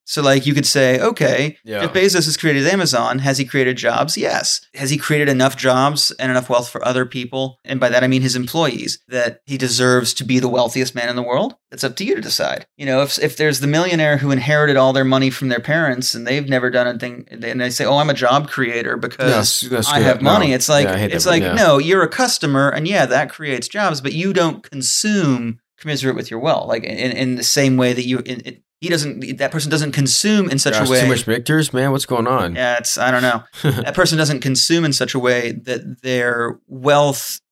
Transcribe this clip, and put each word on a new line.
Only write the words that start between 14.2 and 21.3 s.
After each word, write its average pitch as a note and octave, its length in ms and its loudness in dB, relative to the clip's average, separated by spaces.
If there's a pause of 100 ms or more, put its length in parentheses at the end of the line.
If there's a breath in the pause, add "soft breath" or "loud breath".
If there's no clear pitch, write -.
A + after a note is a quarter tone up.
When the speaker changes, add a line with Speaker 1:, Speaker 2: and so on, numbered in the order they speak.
Speaker 1:
inherited D3 460 2
all C3 160 4
their C3+ 120 2
money C3 260 2
from C3 180 -6
their A#2+ 100 0
parents C3+ 560 -2
and A#2 140 -10
they've C#3 200 -2
never B2+ 220 0
done B2 160 2
anything, B2 420 -8
and A#2 140 -16 (180)
they B2 100 -2
say, B2+ 160 -4
"Oh, C#3 120 2
I'm D3+ 120 0
a C#3 40 2
job C3 340 2
creator A#2+ 480 -4
because B2 360 -2
Speaker 2:
Yes, G#2+ 360 2
that's A#2+ 200 0
Speaker 1:
I D3 100 2
Speaker 2:
good. - 80 4
Speaker 1:
have B2 160 2
Speaker 2:
No. C#3 100 4
Speaker 1:
money." F3+ 200 4
It's B2+ 160 0
like, C#3+ 180 4
Speaker 2:
Yeah, F#2 80 0
I F#2+ 40 0
hate G#2 140 0
Speaker 1:
it's E3+ 120 -2
Speaker 2:
that, F3+ 60 2